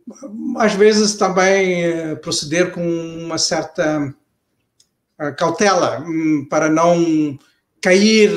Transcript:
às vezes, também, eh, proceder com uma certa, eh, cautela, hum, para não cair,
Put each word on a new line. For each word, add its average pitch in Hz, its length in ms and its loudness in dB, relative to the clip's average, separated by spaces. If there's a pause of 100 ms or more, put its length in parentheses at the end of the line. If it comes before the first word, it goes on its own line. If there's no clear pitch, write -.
(580)
às 214 160 2
vezes, 208 420 4
também, 185 680 0
eh, 165 320 -4
proceder 170 560 -4
com 175 100 -10
uma 165 560 -6
certa, 156 760 -4 (1080)
eh, 147 120 -6
cautela, 170 680 0
hum, 156 500 -2
para 156 200 0
não 160 680 2 (440)
cair, 208 560 4